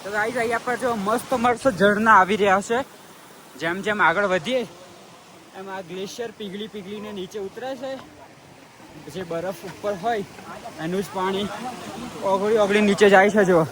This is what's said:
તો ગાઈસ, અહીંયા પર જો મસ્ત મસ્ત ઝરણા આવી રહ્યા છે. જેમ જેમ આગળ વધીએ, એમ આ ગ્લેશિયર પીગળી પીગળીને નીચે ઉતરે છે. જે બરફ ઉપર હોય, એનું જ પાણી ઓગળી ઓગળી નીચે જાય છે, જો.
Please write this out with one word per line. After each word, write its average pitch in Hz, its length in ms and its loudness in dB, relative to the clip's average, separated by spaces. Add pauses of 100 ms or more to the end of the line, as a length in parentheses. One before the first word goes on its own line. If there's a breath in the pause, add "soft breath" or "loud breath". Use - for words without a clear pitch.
તો 196 80 -10
ગાઈસ, 220 260 -2
અહીંયા 233 280 -2
પર 247 120 -2
જો 240 200 -2
મસ્ત 214 380 -2
મસ્ત 240 300 0 (140)
ઝરણા 208 400 6
આવી 185 180 4
રહ્યા 196 300 2
છે. 233 120 0 (800)
જેમ 170 220 -4
જેમ 208 200 -2
આગળ 175 320 4
વધીએ, 214 280 0 (960)
એમ 190 120 -14
આ 190 200 -10
ગ્લેશિયર 196 420 -10
પીગળી 202 420 -10
પીગળીને 208 400 -12
નીચે 196 260 -10
ઉતરે 226 360 -10
છે. 262 160 -10 (1200)
જે 185 100 -10
બરફ 170 420 -8
ઉપર 202 380 -6
હોય, 220 200 -2 (600)
એનું 180 200 -4
જ - 100 -8
પાણી 190 340 -2 (760)
ઓગળી 202 420 2
ઓગળી 208 240 4
નીચે 202 200 6
જાય 196 220 8
છે, 202 140 4
જો. 170 260 4